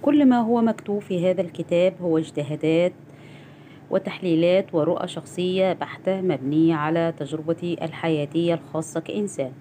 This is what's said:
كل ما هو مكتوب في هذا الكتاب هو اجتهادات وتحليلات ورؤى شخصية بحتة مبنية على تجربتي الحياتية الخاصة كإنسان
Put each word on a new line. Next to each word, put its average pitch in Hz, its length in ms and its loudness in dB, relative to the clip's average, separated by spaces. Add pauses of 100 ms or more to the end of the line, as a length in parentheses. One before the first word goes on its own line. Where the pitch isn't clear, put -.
كل 294 260 6
ما 247 120 4
هو 233 220 2
مكتوب 214 360 -2
في 185 320 0
هذا 185 100 0
الكتاب 180 640 0
هو 160 160 2
اجتهادات 156 720 0 (960)
وتحليلات 185 840 0
ورؤى 170 340 0
شخصية 185 640 -2
بحتة - 480 -4
مبنية 156 540 2
على 165 440 0
تجربتي 160 680 -4
الحياتية 160 720 0
الخاصة 160 460 -6
كإنسان 160 600 -6